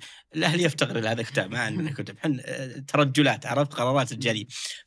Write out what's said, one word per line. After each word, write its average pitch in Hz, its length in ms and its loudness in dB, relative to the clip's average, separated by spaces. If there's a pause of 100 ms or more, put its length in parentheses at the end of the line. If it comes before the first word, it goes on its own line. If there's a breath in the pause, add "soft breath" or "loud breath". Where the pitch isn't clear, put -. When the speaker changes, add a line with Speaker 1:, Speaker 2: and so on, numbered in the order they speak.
(360 loud breath)
Speaker 1:
الأهلي 170 280 2
يفتقر 143 360 0
إلى 110 100 0
هذا 117 120 0
الكتاب، 101 300 -2
ما 123 80 -4
عندنا 120 340 -2
Speaker 2:
<laughs> - 40 -10
Speaker 1:
كتب. 101 220 -10
حن، 143 260 0
آه، 127 420 -8
ترجلات، 135 580 4
عرفت، 135 280 0
قرارات 131 380 2
الجري. 110 360 -2 (400 loud breath)